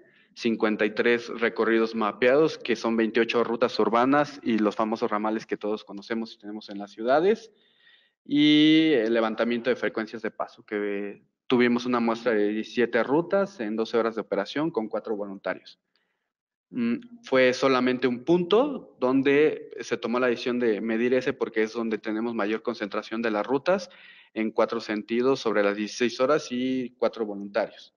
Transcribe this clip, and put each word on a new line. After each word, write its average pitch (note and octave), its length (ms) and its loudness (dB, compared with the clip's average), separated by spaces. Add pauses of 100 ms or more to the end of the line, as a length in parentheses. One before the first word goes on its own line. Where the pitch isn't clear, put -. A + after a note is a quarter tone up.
(340)
cincuenta A2 520 0
y G#2+ 40 -2
tres A#2 380 0 (120)
recorridos A2+ 540 2
mapeados, B2 640 2
que A2+ 180 -2
son A#2 200 -2
veintiocho A2+ 480 2
rutas A#2 360 -2
urbanas B2+ 600 2
y A2+ 160 0
los G#2 180 2
famosos A2 340 -2
ramales A2 360 -4
que - 100 -6
todos G#2 280 -6
conocemos A2 480 -8
y - 60 -20
tenemos G#2+ 320 -14
en G2+ 80 -12
las G2+ 140 -14
ciudades, D#3 580 0 (720)
y D3+ 680 6
el A#2 200 2
levantamiento A2+ 560 0
de A#2+ 80 2
frecuencias G#2+ 460 -6
de G#2+ 80 -4
paso, - 340 -10
que G2+ 580 -4 (260)
tuvimos A#2+ 360 2
una B2 140 0
muestra A#2 340 0
de G#2 160 2
diecisiete A2+ 540 0
rutas E3+ 560 0
en A2 160 -6
doce A2+ 240 -2
horas A2+ 160 0
de A2 60 -4
operación G2+ 500 -4
con A2 180 -4
cuatro A2 280 -6
voluntarios. F#2+ 640 -10 (880)
Mm, A#2 260 -2 (280)
fue C3 280 4
solamente B2+ 540 0
un A#2+ 180 -4
punto G3+ 760 0
donde C3+ 720 2 (100)
se A#2 160 -4
tomó A#2 240 -2
la B2+ 80 2
decisión A#2+ 320 -2
de A2 200 2
medir A2+ 340 0
ese B2+ 180 0
porque A2 300 -2
es A2 100 0
donde A2+ 260 -4
tenemos A2+ 360 -4
mayor A2 280 -2
concentración A2 600 -6
de A#2 80 0
las G#2 160 0
rutas F3 440 0 (440)
en A2 160 -2
cuatro A2+ 280 0
sentidos A#2 640 -2
sobre G#2 220 0
las G2+ 120 2
dieciséis A2 460 -4
horas D3 300 0
y B2+ 480 -4
cuatro A2+ 260 -2
voluntarios. G2+ 720 -6